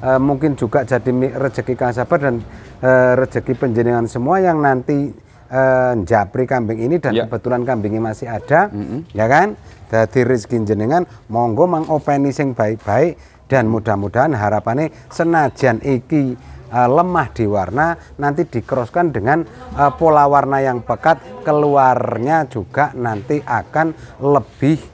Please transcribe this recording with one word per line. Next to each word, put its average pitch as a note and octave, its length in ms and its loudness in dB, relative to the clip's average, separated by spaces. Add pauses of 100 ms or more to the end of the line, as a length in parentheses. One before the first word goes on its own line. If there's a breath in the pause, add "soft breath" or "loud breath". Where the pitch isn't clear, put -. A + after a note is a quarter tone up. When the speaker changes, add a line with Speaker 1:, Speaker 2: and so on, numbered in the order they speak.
Speaker 1:
eh, C3 200 2
mungkin C#3+ 340 0
juga C3 280 0
jadi A#2+ 260 -2
mi-, B2+ 240 0
rezeki C3 420 -4
Kang B2 160 -2
Sabar B2 300 0
dan, B2 180 0 (400 loud breath)
eh, B2+ 360 6
rezeki B2+ 380 -2
penjenengan A#2+ 520 0
semua C3 340 -2
yang F3 200 2
nanti, C#3 520 0 (340 soft breath)
eh, B2+ 480 2
njapri G#2+ 520 0
kambing A2+ 340 -2
ini C3 180 0
dan D3 140 -2
Speaker 2:
Ya. A2+ 160 0
Speaker 1:
kebetulan A#2+ 340 -4
kambingnya A2 400 -2
masih A2 240 -6
ada, C3+ 460 0
Speaker 2:
Mm-mm. G#2 400 -10
Speaker 1:
ya G#2+ 160 0
kan? E3+ 260 2 (320 loud breath)
Dadi A2+ 380 2
rezeki A#2+ 420 0
jenengan, A2 380 0 (240 loud breath)
monggo A#2+ 400 0
mang D#3+ 180 -2
openi C#3+ 460 0
sing C3+ 220 -4
baik-baik A2+ 680 -2 (240 soft breath)
dan B2+ 240 2
mudah-mudahan A2 680 0
harapannya A2+ 560 -2 (180 loud breath)
senajan D3+ 720 0
iki, C3+ 540 -2 (320 loud breath)
eh, B2 240 2
lemah E3 400 2
di A#2 160 -4
warna, G#2 480 -2 (220 loud breath)
nanti C#3+ 300 -2
dikroskan B2+ 680 -4
dengan, C3+ 340 -2 (260 loud breath)
eh, C#3 200 2
pola D3+ 340 4
warna C#3 340 2
yang B2+ 220 -2
pekat, C#3 400 0 (220)
keluarnya C#3+ 1000 2
juga C3 480 -2
nanti A#2+ 460 -4
akan D3 540 -2 (260 loud breath)
lebih C#3+ 600 0 (140)